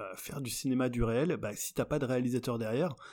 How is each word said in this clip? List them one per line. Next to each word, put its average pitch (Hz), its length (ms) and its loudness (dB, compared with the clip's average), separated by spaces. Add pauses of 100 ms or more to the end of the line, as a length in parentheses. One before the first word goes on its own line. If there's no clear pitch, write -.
(160)
faire - 260 -8
du 123 80 -4
cinéma 127 400 2
du 120 140 2
réel, 127 340 2
bah, 107 180 -4
si - 180 -8
t'as 127 120 0
pas 151 140 0
de 143 60 0
réalisateur 123 540 2
derrière, 123 360 0 (180)